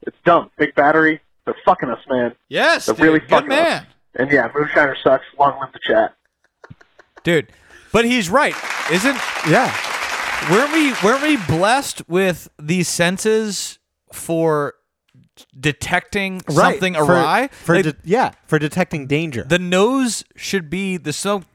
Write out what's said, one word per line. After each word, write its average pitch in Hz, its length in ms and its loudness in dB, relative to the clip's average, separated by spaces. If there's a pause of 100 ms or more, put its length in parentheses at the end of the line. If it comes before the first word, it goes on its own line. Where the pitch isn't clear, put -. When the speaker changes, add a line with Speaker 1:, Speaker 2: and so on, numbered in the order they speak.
Speaker 1:
It's - 220 -12
dumb. 165 340 2
Big 151 160 -2
battery. 156 460 2 (260)
They're 123 180 -4
fucking 180 240 2
us, 113 100 -6 (100)
man. 123 260 -2 (140)
Speaker 2:
Yes, 277 380 0
Speaker 1:
They're - 80 0
Speaker 2:
dude. 165 100 2
Speaker 1:
really 156 160 6
Speaker 2:
Good - 100 -10
Speaker 1:
fucking 269 180 2
Speaker 2:
man. 285 340 0
Speaker 1:
us. - 40 -20 (300)
And 135 140 -2
yeah, 131 200 4
Moonshiner 147 520 0
sucks. 135 220 2 (140)
Long 139 200 2
live 135 140 -12
the - 140 -20
chat. 110 280 0 (1080)
Speaker 2:
Dude, 165 240 0 (440)
but 233 120 4
he's 233 260 0
right, 247 240 2 (380)
isn't? 233 240 0 (320)
Speaker 3:
Yeah. 180 260 2 (760)
Speaker 2:
Weren't 262 220 2
we, 302 200 2 (100)
weren't 254 200 2
we 302 160 2 (100)
blessed 214 600 -2
with 180 400 -2 (100)
these 165 300 -2
senses 202 880 -2 (340)
for 156 640 -2 (840)
detecting 180 880 -4
Speaker 3:
Right. 175 260 4
Speaker 2:
something 180 200 -2
Speaker 3:
For, 151 100 2
Speaker 2:
awry? 175 440 2
Speaker 3:
for - 280 -2
Speaker 2:
Like, 165 80 2
Speaker 3:
de-, 151 200 -2
yeah, 196 280 0 (140)
for 156 120 0
detecting 151 500 -4
danger. 143 340 -4
Speaker 2:
the 170 160 0
nose 202 640 0 (140)
should 170 340 -6
be 185 260 -4
the 147 160 -8
smoke, 202 320 -4 (100)